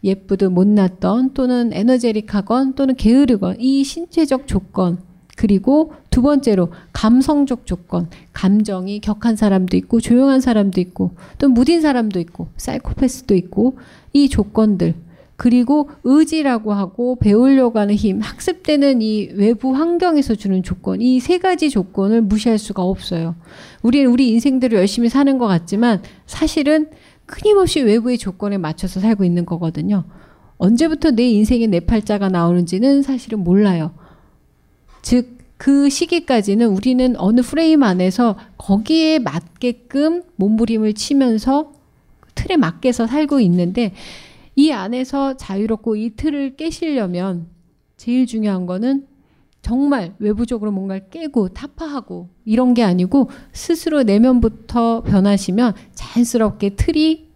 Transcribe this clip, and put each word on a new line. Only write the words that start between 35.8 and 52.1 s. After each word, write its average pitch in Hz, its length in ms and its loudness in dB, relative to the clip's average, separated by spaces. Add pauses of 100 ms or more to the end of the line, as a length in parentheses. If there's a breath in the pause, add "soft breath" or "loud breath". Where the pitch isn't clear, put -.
시기까지는 240 800 0
우리는 247 500 0
어느 220 240 2
프레임 311 420 2
안에서 190 540 2 (200 loud breath)
거기에 311 600 0
맞게끔 269 1040 -4 (120)
몸부림을 220 580 0
치면서 262 800 0 (640)
틀에 - 220 -2
맞게서 233 500 0
살고 285 340 0
있는데 185 520 0 (600 loud breath)
이 302 160 4
안에서 262 640 -4
자유롭고 214 580 -4
이 214 200 -6
틀을 285 420 -6
깨시려면 190 880 -6 (500)
제일 247 280 -2
중요한 208 400 -4
거는 240 420 -4 (540)
정말 240 580 -2
외부적으로 214 520 -4
뭔가를 190 380 -8
깨고 277 400 -4
타파하고 262 800 -14 (140)